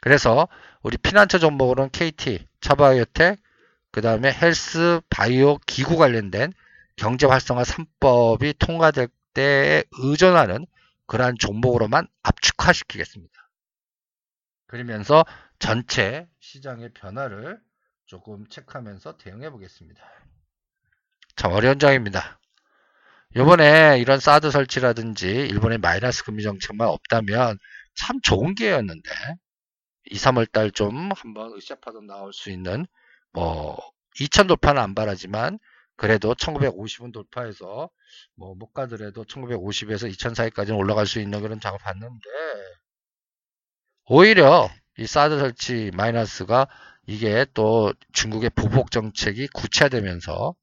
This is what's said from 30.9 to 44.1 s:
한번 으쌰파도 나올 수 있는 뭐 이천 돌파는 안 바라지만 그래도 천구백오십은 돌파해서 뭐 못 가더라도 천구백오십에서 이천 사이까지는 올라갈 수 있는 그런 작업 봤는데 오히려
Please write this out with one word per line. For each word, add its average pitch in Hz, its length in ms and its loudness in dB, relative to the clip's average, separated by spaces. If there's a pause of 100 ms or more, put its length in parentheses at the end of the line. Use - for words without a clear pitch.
한번 110 420 -16
으쌰파도 113 460 -18
나올 101 300 -18
수 - 180 -16
있는 92 360 -8 (460)
뭐 - 460 -8 (400)
이천 170 280 2
돌파는 147 340 2
안 98 140 -4
바라지만 107 640 -6 (380)
그래도 110 380 0
천구백오십은 120 800 -6
돌파해서 110 760 -14 (480)
뭐 95 180 -20
못 101 180 -20
가더라도 113 520 -12
천구백오십에서 107 840 -8
이천 113 260 -8
사이까지는 110 440 -4
올라갈 101 280 -2
수 110 140 -6
있는 101 200 -8
그런 107 200 -10
작업 101 220 -10
봤는데 107 380 -14 (1900)
오히려 160 600 6 (300)